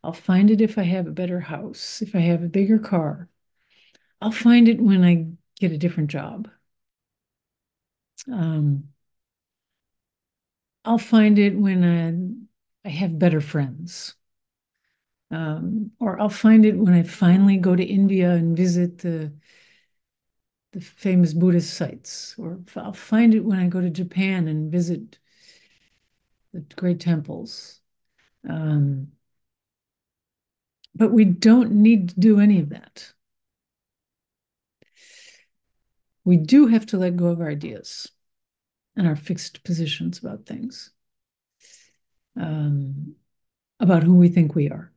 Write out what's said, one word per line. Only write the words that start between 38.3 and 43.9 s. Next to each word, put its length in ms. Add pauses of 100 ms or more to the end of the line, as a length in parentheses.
and 100
our 100
fixed 480
positions 540
about 280
things, 440 (1500)
um, 720 (680)
about 240